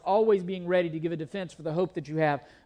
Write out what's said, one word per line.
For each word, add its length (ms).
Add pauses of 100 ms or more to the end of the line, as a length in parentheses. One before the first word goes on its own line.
always 380
being 240
ready 220
to 100
give 120
a 60
defense 360
for 100
the 100
hope 220
that 120
you 100
have, 240 (240)